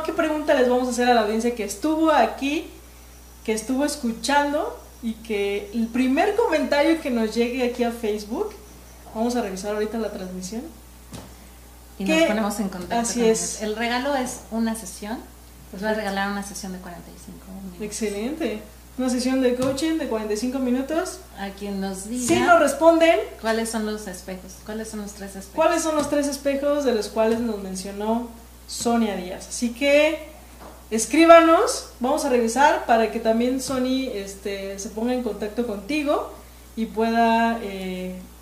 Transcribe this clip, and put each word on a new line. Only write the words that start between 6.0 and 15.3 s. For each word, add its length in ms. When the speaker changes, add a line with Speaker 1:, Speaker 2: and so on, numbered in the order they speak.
Speaker 1:
comentario 640
que 80
nos 260
llegue 300
aquí 200
a 80
Facebook, 580
vamos 220
a 60
revisar 300
ahorita 240
la 160
transmisión? 500
Speaker 2:
Y 60
Speaker 1:
¿Qué? 140
Speaker 2:
nos 100
ponemos 320
en 80
contacto 280
Speaker 1:
Así 240
Speaker 2:
con 100
Speaker 1:
es. 300
Speaker 2:
ellos. 20
El 140
regalo 400
es 240
una 240
sesión. 440